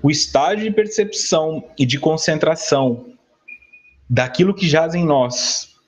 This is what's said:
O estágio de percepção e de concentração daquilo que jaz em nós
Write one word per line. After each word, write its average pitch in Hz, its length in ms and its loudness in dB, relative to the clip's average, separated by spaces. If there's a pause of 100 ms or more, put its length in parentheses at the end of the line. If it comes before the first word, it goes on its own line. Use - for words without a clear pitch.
O 143 100 4
estágio 175 540 0
de 214 100 -2
percepção 202 880 -2 (140)
e 135 80 2
de 127 140 -2
concentração 156 1040 0 (1040)
daquilo 127 440 2
que 190 140 -2
jaz 165 260 2
em 175 120 0
nós 127 680 0 (160)